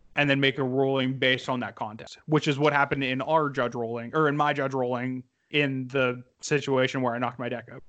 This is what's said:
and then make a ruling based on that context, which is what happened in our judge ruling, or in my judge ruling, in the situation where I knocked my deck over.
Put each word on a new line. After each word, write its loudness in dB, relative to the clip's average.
and 2
then 4
make 2
a 0
ruling 0
based 0
on -2
that -8
context, -10
which 2
is 2
what 4
happened 2
in -2
our 2
judge -2
ruling, -6
or 4
in 0
my 2
judge -2
ruling, -2
in 0
the 0
situation 0
where -2
I -4
knocked -4
my -6
deck -8
over. -18